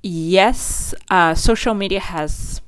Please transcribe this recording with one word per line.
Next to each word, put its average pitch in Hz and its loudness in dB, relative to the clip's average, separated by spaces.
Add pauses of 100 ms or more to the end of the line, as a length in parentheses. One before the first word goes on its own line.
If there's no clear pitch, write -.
yes, 185 0 (160)
uh, 170 4
social 226 2
media 196 -2
has - -6